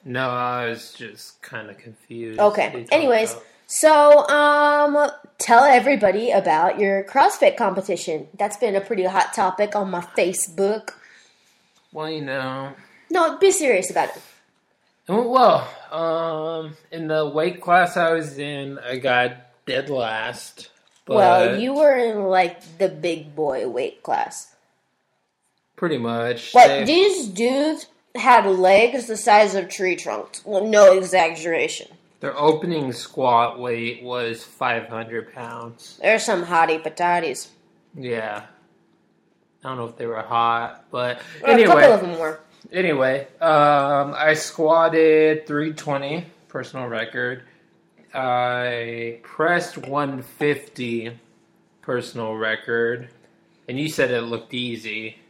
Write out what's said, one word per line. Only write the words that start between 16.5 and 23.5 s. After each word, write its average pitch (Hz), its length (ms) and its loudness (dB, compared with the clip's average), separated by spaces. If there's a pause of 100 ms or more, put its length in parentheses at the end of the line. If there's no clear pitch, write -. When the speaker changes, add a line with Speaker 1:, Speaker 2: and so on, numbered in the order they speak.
Speaker 1:
in 160 160 -10
the 156 200 0
weight 160 340 -4
class 175 360 2
I 165 160 0
was 147 260 -6
in, 139 400 -10
I 123 180 -10
got 123 360 0 (340)
dead 135 220 -4
last. 117 800 -8 (360)
But - 100 -4
Speaker 2:
Well, 185 440 4
you 254 140 -4
were 285 220 4
in, 220 300 -2
like, 185 540 -2
the 190 100 0
big 156 460 -8
boy 139 320 -4